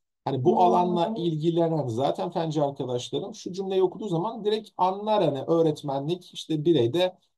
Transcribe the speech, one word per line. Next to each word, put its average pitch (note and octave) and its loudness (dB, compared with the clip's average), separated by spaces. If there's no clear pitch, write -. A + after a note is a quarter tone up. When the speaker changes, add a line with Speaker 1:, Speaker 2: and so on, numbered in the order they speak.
Speaker 1:
Hani C3+ -2
bu F3+ 6
Speaker 2:
Hmm. A3+ 2
Speaker 1:
alanla F3+ 4
ilgilenen E3 0
zaten C#3+ -2
fenci D#3+ -2
arkadaşlarım C#3 -4
şu - -12
cümleyi F#3+ 0
okuduğu F#3 -2
zaman G3 -4
direkt G#3+ -2
anlar G3+ 2
hani C3+ 0
öğretmenlik, D#3 0
işte D3+ -6
bireyde E3 2